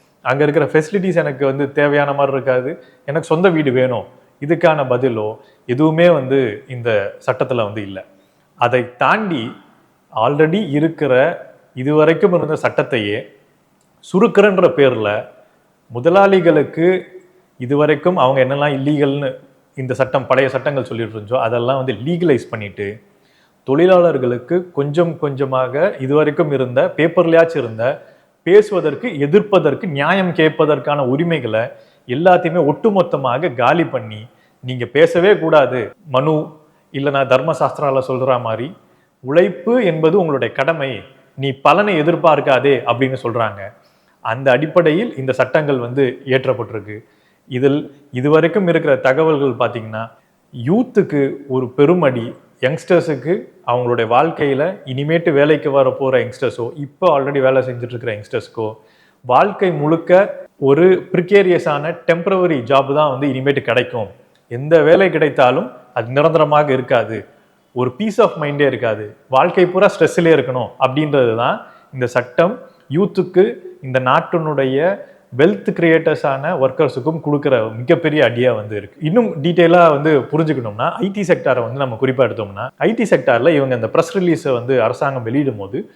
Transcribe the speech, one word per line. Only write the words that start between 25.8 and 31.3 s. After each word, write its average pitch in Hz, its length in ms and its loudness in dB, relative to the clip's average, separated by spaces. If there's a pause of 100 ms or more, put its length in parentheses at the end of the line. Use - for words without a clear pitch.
இதுவரைக்கும் 147 520 0
இருந்த, 131 440 0
பேப்பர்லயாச்சும் 165 640 2
இருந்த, 117 480 -4 (380)
பேசுவதற்கு, 185 640 2
எதிர்ப்பதற்கு, 160 800 0
நியாயம் 170 460 0
கேட்பதற்கான 151 640 0
உரிமைகளை 135 640 -2 (460)